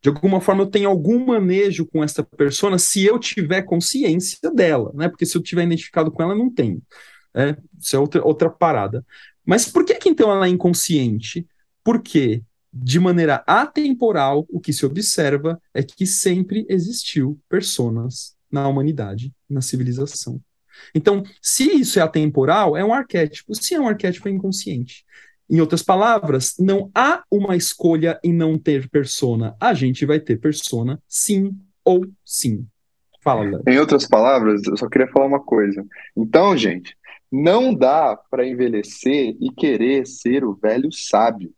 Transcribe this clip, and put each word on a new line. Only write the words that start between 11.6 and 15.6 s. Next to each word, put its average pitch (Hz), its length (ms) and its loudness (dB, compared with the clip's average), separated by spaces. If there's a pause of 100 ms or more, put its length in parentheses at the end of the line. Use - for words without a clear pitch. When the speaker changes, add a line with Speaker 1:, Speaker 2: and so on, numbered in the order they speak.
Speaker 1:
Porque, 139 600 0 (300)
de 127 280 0
maneira 170 460 2
atemporal, 214 1040 0
o 175 120 -8
que - 120 -6
se 139 140 -2
observa 156 760 -2 (140)